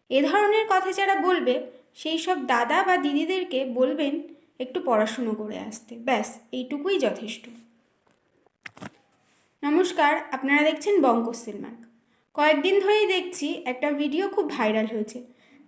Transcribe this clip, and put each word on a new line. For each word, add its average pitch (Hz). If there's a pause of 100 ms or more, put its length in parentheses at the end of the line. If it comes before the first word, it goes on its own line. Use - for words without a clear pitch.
এ 262
ধরনের 415
কথা 381
যারা 392
বলবে, 311 (240)
সেই 320
সব 320
দাদা 254
বা 381
দিদিদেরকে 294
বলবেন 285 (380)
একটু 262
পড়াশুনো 220
করে 214
আসতে। 214
ব্যাস, 233 (140)
এইটুকুই 285
যথেষ্ট। 220 (2250)
নমস্কার, 311 (100)
আপনারা 277
দেখছেন 320
বঙ্গ 233
কোশ্চেন -
মার্ক। - (440)
কয়েকদিন 311
ধরেই 415
দেখছি 349
একটা 262
ভিডিও 294
খুব 339
ভাইরাল 220
হয়েছে, 220 (440)